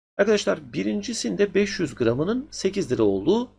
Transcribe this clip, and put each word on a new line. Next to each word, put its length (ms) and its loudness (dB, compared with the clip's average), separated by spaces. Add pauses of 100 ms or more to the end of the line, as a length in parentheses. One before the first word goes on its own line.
(180)
Arkadaşlar 560 0
birincisinde 800 -2
beş 260 0
yüz 160 -2
gramının 560 0
sekiz 400 -2
lira 120 2
olduğu 560 2